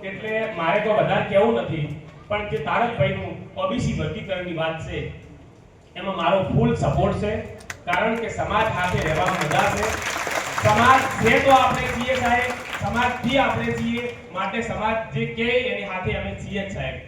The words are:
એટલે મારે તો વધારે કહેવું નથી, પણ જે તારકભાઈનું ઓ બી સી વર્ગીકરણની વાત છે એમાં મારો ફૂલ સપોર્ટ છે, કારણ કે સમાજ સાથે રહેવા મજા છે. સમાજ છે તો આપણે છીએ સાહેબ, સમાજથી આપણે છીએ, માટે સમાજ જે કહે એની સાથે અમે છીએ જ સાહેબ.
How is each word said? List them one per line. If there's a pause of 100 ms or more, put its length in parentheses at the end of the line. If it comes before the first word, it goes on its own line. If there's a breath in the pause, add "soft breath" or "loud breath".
એટલે
મારે
તો
વધારે
કહેવું
નથી, (400)
પણ
જે
તારકભાઈનું (200)
ઓ
બી
સી
વર્ગીકરણની
વાત
છે (1000)
એમાં
મારો
ફૂલ
સપોર્ટ
છે, (540)
કારણ
કે
સમાજ
સાથે
રહેવા
મજા
છે. (760)
સમાજ (200)
છે
તો
આપણે
છીએ
સાહેબ, (300)
સમાજથી
આપણે
છીએ, (300)
માટે
સમાજ (160)
જે
કહે (140)
એની
સાથે
અમે
છીએ
જ
સાહેબ. (100)